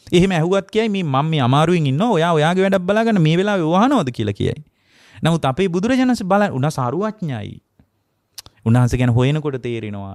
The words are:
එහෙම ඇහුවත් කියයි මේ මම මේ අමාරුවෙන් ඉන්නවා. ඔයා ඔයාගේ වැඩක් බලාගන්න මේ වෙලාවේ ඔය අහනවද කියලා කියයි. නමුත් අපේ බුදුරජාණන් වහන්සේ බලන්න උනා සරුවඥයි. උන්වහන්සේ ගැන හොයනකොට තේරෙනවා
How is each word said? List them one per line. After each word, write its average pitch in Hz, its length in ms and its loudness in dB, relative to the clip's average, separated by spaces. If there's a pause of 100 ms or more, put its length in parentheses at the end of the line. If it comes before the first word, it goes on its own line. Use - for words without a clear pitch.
එහෙම 180 240 2
ඇහුවත් 185 380 -2
කියයි 220 200 -2
මේ 196 160 -2
මම 139 220 0
මේ 160 140 0
අමාරුවෙන් 151 460 2
ඉන්නවා. 156 240 0
ඔයා 170 220 2
ඔයාගේ 170 320 2
වැඩක් 190 220 0
බලාගන්න 214 340 2
මේ 156 160 4
වෙලාවේ 190 300 0
ඔය 165 100 0
අහනවද 214 340 2
කියලා 104 280 -4
කියයි. 98 180 -2 (580)
නමුත් 160 300 -2
අපේ 147 240 0
බුදුරජාණන් 247 440 0
වහන්සේ 226 160 -4
බලන්න 202 240 2
උනා 135 200 -2
සරුවඥයි. 135 800 -6 (1080)
උන්වහන්සේ 120 380 2
ගැන 123 140 2
හොයනකොට 135 460 0
තේරෙනවා 110 560 -8